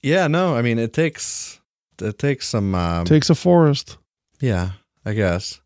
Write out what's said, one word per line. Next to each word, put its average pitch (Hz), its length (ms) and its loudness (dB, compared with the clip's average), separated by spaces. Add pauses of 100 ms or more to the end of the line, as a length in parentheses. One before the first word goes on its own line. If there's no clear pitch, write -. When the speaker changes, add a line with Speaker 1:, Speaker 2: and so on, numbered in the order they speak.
Speaker 1:
Yeah, 165 260 0
no, 165 280 0
I 117 60 0
mean, 117 180 0
it 113 140 -2
takes, - 680 -4 (400)
it 107 160 -6
takes 143 300 -2
some, 101 280 0
um, 85 300 0
Speaker 2:
Takes 151 240 4
a 160 60 6
forest. 165 600 2 (440)
Speaker 1:
Yeah, 92 300 -2 (340)
I 107 80 -4
guess. 92 520 -2